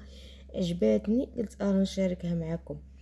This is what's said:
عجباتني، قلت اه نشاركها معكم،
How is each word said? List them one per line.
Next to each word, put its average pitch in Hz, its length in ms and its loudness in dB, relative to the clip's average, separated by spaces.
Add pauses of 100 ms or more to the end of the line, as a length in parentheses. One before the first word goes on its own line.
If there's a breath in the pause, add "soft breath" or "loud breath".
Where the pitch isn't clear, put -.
(540 loud breath)
عجباتني، 208 840 2
قلت - 260 -4
اه 196 100 4
نشاركها 185 640 2
معكم، 165 460 -4 (220 soft breath)